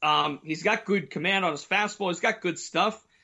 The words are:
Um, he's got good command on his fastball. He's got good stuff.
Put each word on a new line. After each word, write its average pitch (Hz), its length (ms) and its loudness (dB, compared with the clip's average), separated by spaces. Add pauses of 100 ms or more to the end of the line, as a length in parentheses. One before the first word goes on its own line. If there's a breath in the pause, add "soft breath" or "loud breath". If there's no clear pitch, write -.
Um, 151 440 2
he's 156 180 -6
got 220 220 0
good 190 260 0
command 185 340 0
on 170 60 2
his 143 140 -6
fastball. 202 460 -2
He's - 100 -4
got 220 200 0
good 175 200 -4
stuff. 202 440 -2 (200)